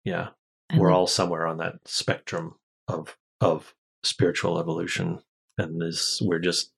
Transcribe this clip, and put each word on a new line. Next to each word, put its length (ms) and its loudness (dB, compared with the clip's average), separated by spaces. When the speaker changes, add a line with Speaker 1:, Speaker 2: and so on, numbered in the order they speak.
Speaker 1:
yeah, 240 -4
Speaker 2:
I 80 6
Speaker 1:
we're 120 8
Speaker 2:
like 80 6
Speaker 1:
all 80 4
somewhere 400 0
on 120 -2
that 180 -4
spectrum 680 -4
of, 300 -8
of 340 0
spiritual 560 0
evolution, 600 -4
and 220 -4
this, 420 -2
we're 180 2
just 380 -2